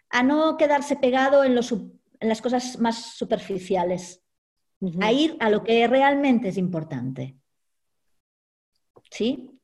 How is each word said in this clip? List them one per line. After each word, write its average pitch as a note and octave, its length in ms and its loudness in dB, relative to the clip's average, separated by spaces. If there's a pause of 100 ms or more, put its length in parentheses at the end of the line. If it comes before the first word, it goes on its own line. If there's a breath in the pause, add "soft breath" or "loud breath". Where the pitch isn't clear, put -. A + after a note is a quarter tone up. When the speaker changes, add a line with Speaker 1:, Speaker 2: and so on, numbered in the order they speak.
Speaker 1:
a B3 140 0
no D#4 340 2
quedarse C#4+ 380 0
pegado C4+ 480 4
en B3+ 100 2
lo A#3+ 80 2
su-, A#3+ 380 -6 (200)
en A3 100 -2
las A3 120 -2
cosas B3 380 -4
más A3+ 160 0 (220)
superficiales, F#3 1040 -4 (580)
Speaker 2:
Ujú. F3 220 -6
Speaker 1:
a A3 80 2
ir D#4 300 2
a A3+ 80 2
lo G#3 160 2
que A#3 240 4
realmente C4+ 580 2
es F#3 100 -4
importante. C3+ 800 -6 (1800)
¿Sí? - 520 -6